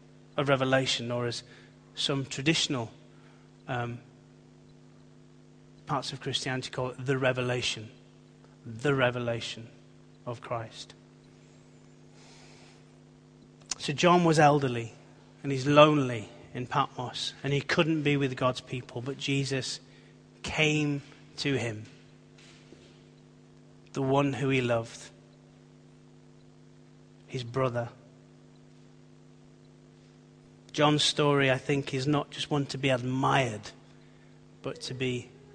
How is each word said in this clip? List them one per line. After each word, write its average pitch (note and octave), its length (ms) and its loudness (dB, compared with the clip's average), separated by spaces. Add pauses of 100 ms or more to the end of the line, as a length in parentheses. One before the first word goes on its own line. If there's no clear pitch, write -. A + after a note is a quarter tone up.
(360)
of C#3+ 140 0
Revelation, C3 600 2
or A#2+ 160 -2
as A#2 160 -6 (520)
some C#3 320 -2
traditional, C#3 640 -2 (760)
um, A#2+ 320 -6 (1900)
parts C#3 260 -4
of C3 80 -12
Christianity C3 500 -6
call B2+ 200 -6
it, B2+ 160 -12
the C3+ 100 2
revelation, B2 720 -2 (760)
the A#2+ 280 -2
revelation A#2+ 720 -2 (600)
of A#2+ 160 -10
Christ. - 500 -10 (2750)
So D3+ 160 -4
John F3 300 6
was D#3+ 140 6
elderly, C3+ 540 4 (500)
and C#3+ 80 -4
he's C3 160 -4
lonely C#3+ 640 6 (240)
in B2 140 -6
Patmos, - 680 -4 (100)
and C#3 80 -2
he C#3 120 0
couldn't D#3+ 400 0
be C#3+ 160 2
with B2+ 180 -2
God's B2+ 240 -2
people, - 400 -10
but C3+ 160 -8
Jesus C3+ 640 -4 (640)
came D3+ 580 0 (380)
to C#3 160 0
him, A2 300 -4 (2000)
the C#3 80 -2
one C3+ 320 2
who C3+ 160 -2
he C3 100 2
loved, A#2 400 -2 (2250)
his B2+ 140 -8
brother. A#2+ 460 -4 (2750)
John's D3 320 4
story, C#3+ 480 4
I B2+ 80 2
think, C#3 340 -2
is C3 140 -4
not D3 240 0
just - 220 -8
one C#3+ 140 0
to C3+ 120 -8
be C3+ 120 0
admired, B2+ 720 0 (1000)
but - 200 -10
to C3 120 -10
be B2 340 -6 (260)